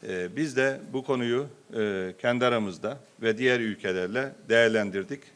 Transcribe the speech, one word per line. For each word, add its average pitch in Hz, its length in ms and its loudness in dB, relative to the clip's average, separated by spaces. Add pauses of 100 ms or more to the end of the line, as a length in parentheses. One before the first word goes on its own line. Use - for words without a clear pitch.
E, 92 280 -4
biz 143 200 -2
de 135 240 2 (120)
bu 131 120 -4
konuyu, 123 420 0 (300)
e, 95 440 -2
kendi 123 240 2
aramızda 110 540 0 (240)
ve 113 160 2
diğer 123 220 4
ülkelerle 104 720 -2 (160)
değerlendirdik 110 720 2 (160)